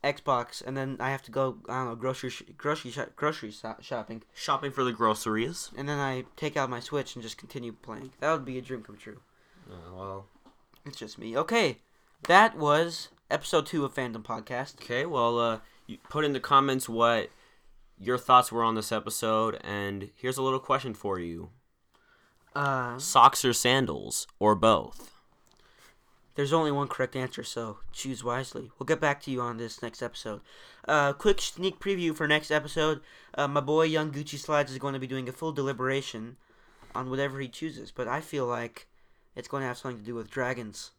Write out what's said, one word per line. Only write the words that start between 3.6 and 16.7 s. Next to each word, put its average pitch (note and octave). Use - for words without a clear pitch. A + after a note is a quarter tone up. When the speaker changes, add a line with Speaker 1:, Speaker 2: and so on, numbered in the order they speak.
Speaker 1:
shopping. A2+
Speaker 2:
Shopping C#3+
for C3
the B2
groceries. A2
Speaker 1:
And C#3
then D3
I C3+
take D3+
out C3+
my A#2+
Switch C#3
and A#2+
just A2
continue A#2+
playing. B2
That D3+
would D3
be B2+
a B2
dream B2+
come G#2+
true. G#2+
Speaker 2:
Uh, F2+
well. G2
Speaker 1:
It's C#3+
just -
me. A2+
Okay, E3
that G#3+
was D#3+
episode D3+
two D3+
of C3
Fandom A#2
Podcast. A#2+
Speaker 2:
Okay, B2+
well, A#2+
uh, A2+
you -
put D3+
in C#3+
the C3
comments C3+